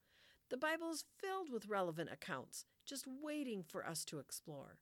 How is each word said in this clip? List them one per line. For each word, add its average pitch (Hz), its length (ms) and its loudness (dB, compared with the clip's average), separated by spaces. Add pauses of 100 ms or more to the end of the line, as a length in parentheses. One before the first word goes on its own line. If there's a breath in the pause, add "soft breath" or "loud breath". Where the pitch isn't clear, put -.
(480 loud breath)
The 254 80 0
Bible 330 340 4
is 302 100 -2 (160)
filled 381 320 0
with 220 160 0
relevant 170 460 4
accounts, - 560 -4 (180 soft breath)
just 269 220 -6
waiting 269 560 0
for 160 200 -4
us 156 220 -2
to 156 140 -2
explore. 135 640 -8